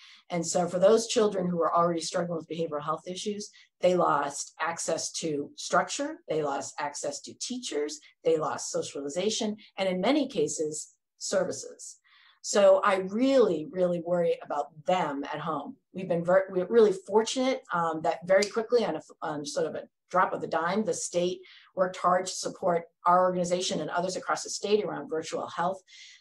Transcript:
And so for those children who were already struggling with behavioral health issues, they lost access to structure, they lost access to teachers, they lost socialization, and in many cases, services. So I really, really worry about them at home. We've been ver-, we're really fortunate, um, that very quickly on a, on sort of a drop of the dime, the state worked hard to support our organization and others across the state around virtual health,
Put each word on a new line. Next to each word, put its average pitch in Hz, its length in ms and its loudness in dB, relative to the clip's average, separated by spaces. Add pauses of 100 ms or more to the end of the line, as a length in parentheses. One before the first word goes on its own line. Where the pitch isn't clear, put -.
(300)
And 175 140 -2
so 180 220 0
for 175 140 -2
those 220 260 6
children 202 400 0
who 175 120 -2
were 160 140 2
already 170 280 2
struggling 170 380 -4
with - 100 -12
behavioral 156 340 -4
health 156 240 -6
issues, 202 440 -8 (300)
they 180 140 4
lost 151 680 0
access 165 520 -4
to 147 420 -4
structure, 277 640 -2 (100)
they 156 140 -2
lost 143 380 -4
access 143 400 -6
to 113 140 -16
teachers, 247 640 -6 (240)
they 165 120 2
lost 151 360 -4
socialization, 175 840 -4 (220)
and 196 100 0
in 185 120 -2
many 269 260 2
cases, 151 680 -4 (260)
services. - 800 -6 (440)
So 190 400 8
I 196 140 4
really, 196 760 4
really 175 300 0
worry 170 420 2
about 147 260 -4 (180)
them 151 380 0
at 151 160 -8
home. 147 360 -6 (160)
We've 185 160 -8
been 170 160 0
ver-, 190 260 4
we're 180 160 -2
really 220 260 6
fortunate, 226 680 0 (100)
um, 165 300 -2
that 165 240 -2
very 196 180 6
quickly 220 400 0
on 160 120 -2
a, - 60 -8 (180)
on 151 240 -6
sort 160 220 -4
of - 80 -6
a - 120 -10 (240)
drop 180 220 2
of - 80 -6
the 151 60 -8
dime, 175 380 0
the 165 100 -2
state 180 460 -2 (360)
worked 185 220 0
hard 180 280 2
to - 60 -8
support 175 520 -2 (200)
our 175 160 6
organization 180 600 0
and 151 100 -6
others 175 260 -2
across 156 260 -4
the - 80 -10
state 202 320 0
around 151 280 -6
virtual 160 380 -6
health, 180 340 -4 (380)